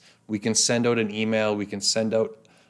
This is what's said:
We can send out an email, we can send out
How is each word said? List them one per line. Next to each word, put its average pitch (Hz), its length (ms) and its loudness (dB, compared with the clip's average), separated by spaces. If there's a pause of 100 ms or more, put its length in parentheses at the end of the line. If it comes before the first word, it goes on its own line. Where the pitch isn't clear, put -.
(280)
We 107 120 -2
can 113 140 0
send 120 320 2
out 120 140 2
an 107 140 -2
email, 107 420 0
we 104 100 -4
can 104 140 -8
send 110 340 -2
out 110 240 0 (320)